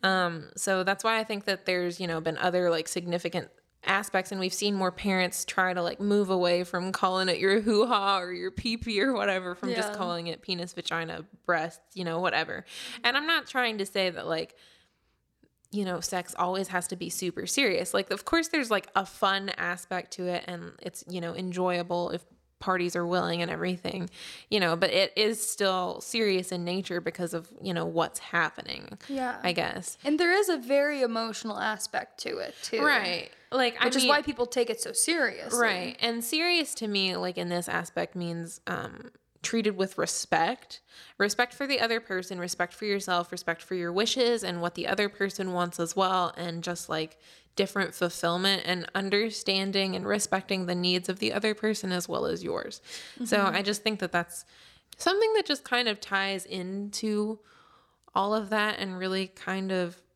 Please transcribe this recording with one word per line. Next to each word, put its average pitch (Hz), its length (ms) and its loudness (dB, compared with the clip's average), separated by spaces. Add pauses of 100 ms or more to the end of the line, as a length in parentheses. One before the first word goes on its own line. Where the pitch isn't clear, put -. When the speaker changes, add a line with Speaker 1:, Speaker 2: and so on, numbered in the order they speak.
Speaker 1:
Um, 180 540 2
so 190 280 2
that's 196 200 0
why 226 140 4
I 220 60 0
think 208 200 -6
that 190 220 -2
there's, 180 340 0
you 185 60 -4
know, 165 140 -2
been 160 180 -2
other, 180 320 4
like, 165 180 0
significant 175 600 -2 (360)
aspects, 190 480 0
and 196 80 -4
we've 185 140 -2
seen 208 200 0
more 190 180 2
parents 185 520 0
try 185 300 2
to, 180 80 0
like, 175 180 -2
move 202 300 4
away 180 340 4
from 180 280 -2
calling 185 360 2
it 170 100 2
your 196 220 6
hoo-ha 208 600 4
or 180 120 -6
your 180 180 -4
pee-pee 226 520 0
or 269 100 4
whatever, 190 420 0
from 247 200 -2
just 220 160 0
Speaker 2:
Yeah. 208 60 -8
Speaker 1:
calling 175 320 -2
it - 120 -8
penis, 175 320 -4
vagina, 165 540 -6 (180)
breast, 165 360 0 (140)
you 185 100 -6
know, 165 160 0
whatever. 160 440 0 (400)
And 247 120 4
I'm 294 100 0
not 320 200 2
trying 240 320 0
to 196 80 -2
say 190 220 0
that, - 180 -6
like, 165 300 -4 (1160)
you 202 120 -2
know, 180 160 -4
sex 175 380 -4
always 185 300 0
has 180 200 -2
to 180 80 -6
be 175 140 -6
super - 360 -4
serious. 190 460 2
Like, 196 180 2
of 202 140 -2
course 330 240 2
there's, 269 220 0
like, 202 260 2
a 190 80 2
fun 196 540 0
aspect 180 560 -4
to 180 140 -4
it, 175 180 -2
and 175 340 -10
it's, - 280 -10
you 180 120 -6
know, 170 140 -4
enjoyable 175 760 0
if - 140 -6 (340)
parties 175 380 0
are 175 100 0
willing 170 360 2
and 170 80 -2
everything, 180 580 -4 (400)
you 208 100 2
know, 170 180 4
but 170 140 4
it 185 240 4
is 214 320 2
still 185 540 0
serious 196 500 0
in 175 140 -4
nature 175 380 -2
because 170 320 -4
of, 165 260 -6
you 180 140 -4
know, 165 100 0
what's 165 340 0
happening, - 800 -4 (120)
Speaker 2:
Yeah. 254 340 -4
Speaker 1:
I 180 100 0
guess. - 520 -4
Speaker 2:
And 294 140 2
there 349 140 6
is 392 160 4
a 339 80 4
very 277 460 2
emotional 226 560 -2
aspect - 640 -4
to - 180 -6
it, - 240 -8
too. - 200 -2
Speaker 1:
Right. 214 460 2 (240)
Like, 240 280 2
I - 60 6
Speaker 2:
Which 247 100 2
is 262 80 4
Speaker 1:
mean 254 40 4
Speaker 2:
why 285 140 6
people 240 240 -2
take 240 240 0
it 220 100 -4
so - 120 -6
seriously. 262 680 0
Speaker 1:
Right. 190 400 2
And 233 240 0
serious 330 520 2
to 220 120 -4
me, 190 280 2
like, 180 200 -2
in 175 140 -2
this 175 180 0
aspect 175 480 -2
means, 170 500 -6
um, - 440 -8 (320)
treated 214 340 0
with 190 220 -2
respect, - 840 0 (380)
respect 208 360 2
for 277 120 -4
the 269 120 0
other 226 220 2
person, 185 400 -6
respect 175 320 -2
for - 140 -8
yourself, 190 440 0
respect 170 320 -4
for - 140 -6
your 175 160 -2
wishes 233 500 2
and 180 200 -4
what 170 120 0
the - 140 -4
other 202 220 2
person 190 420 -2
wants 175 260 0
as 165 160 0
well, 185 440 4
and 170 260 -6
just, 170 240 -6
like, 160 300 -4 (360)
different 190 400 0
fulfillment 180 720 0
and 180 280 -2
understanding 196 1040 0
and 180 100 -4
respecting 196 600 0
the 180 80 0
needs 180 340 2
of 190 120 -2
the 214 120 0
other 208 220 0
person 214 360 -2
as 180 160 -2
well - 200 -2
as 175 180 -4
yours. - 380 -6 (420)
So 208 140 2
Speaker 2:
Mm-hmm. 190 180 2
Speaker 1:
I 196 60 2
just 202 200 -2
think 214 180 0
that 180 120 -4
that's - 320 -2 (540)
something 427 360 4
that 415 120 2
just 285 180 -2
kind 240 240 0
of 214 100 -2
ties 196 460 -2
into 202 960 -2 (760)
all 202 200 2
of 214 160 -2
that 214 280 2
and 185 200 -4
really 190 300 -2
kind 190 440 -4
of 180 240 0 (200)